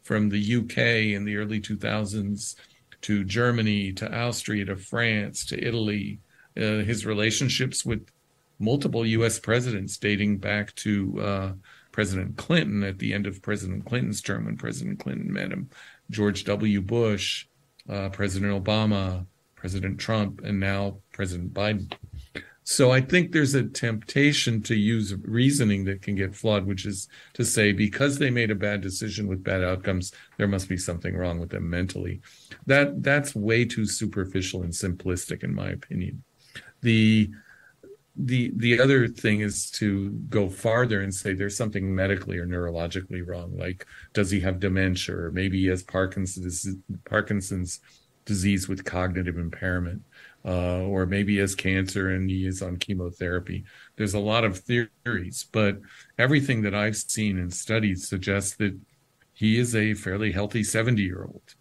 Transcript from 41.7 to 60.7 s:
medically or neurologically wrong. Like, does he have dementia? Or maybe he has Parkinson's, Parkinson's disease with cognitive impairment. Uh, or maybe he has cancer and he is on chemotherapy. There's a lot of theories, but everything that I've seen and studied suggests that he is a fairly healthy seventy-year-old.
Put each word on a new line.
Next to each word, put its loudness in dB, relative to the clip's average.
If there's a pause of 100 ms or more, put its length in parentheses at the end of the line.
medically 0
or -4
neurologically -4
wrong. -8
Like, -8 (260)
does 2
he 2
have 0
dementia? 0
Or -6
maybe 0
he 4
has 0
Parkinson's, -2 (380)
Parkinson's -2 (440)
disease 0
with -6
cognitive -2
impairment. -4 (440)
Uh, 0 (120)
or 2
maybe 2
he 4
has 2
cancer 0 (100)
and 0
he 0
is -4
on -6
chemotherapy. -4 (320)
There's -2
a 0
lot 4
of 0
theories, -4 (140)
but 2 (380)
everything 4
that 0
I've 0
seen -2
and -4
studied 0
suggests -2
that 0 (580)
he 4
is 0
a 4
fairly -2
healthy 0
seventy-year-old. 0 (120)